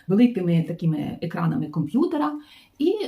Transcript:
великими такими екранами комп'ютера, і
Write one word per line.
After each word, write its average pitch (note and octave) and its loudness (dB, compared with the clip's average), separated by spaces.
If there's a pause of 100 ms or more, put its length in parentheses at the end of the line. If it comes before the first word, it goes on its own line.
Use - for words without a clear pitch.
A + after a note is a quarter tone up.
великими F#3 4
такими D#3 -2
екранами D#3+ -2
комп'ютера, D4 -2 (400)
і F4+ 2 (120)